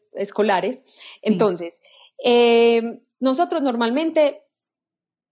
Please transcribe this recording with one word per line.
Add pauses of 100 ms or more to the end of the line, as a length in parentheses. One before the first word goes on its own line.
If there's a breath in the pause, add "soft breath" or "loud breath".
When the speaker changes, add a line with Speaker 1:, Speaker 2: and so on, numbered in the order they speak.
(120)
Speaker 1:
escolares,
Speaker 2:
Sí.
Speaker 1:
entonces, (420 soft breath)
eh, (220)
nosotros
normalmente, (920)